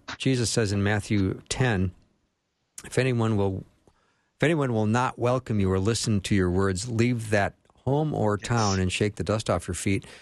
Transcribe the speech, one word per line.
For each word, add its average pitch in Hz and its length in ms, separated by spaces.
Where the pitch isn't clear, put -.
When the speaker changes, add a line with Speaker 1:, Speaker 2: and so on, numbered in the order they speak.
Speaker 1:
Jesus 123 320
says 110 220
in 101 100
Matthew 101 680
ten, 95 420
"If - 120
anyone 120 380
will, 98 300
if - 60
anyone 143 280
will 107 140
not 120 340
welcome 120 400
you 95 100
or 95 100
listen 107 420
to - 120
your 92 160
words, 95 380
leave 117 440
that 98 240
home 143 300
or 104 260
Speaker 2:
Yes. - 80
Speaker 1:
town 107 320
and 92 100
shake 104 260
the 95 80
dust 104 260
off 90 180
your 90 80
feet," 98 300